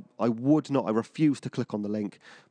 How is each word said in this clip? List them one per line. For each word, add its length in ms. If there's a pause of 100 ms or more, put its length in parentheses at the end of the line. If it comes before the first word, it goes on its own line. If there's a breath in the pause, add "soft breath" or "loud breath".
(200)
I 80
would 420
not, 160
I 60
refuse 500
to 80
click 240
on 100
the 60
link, 300 (320 loud breath)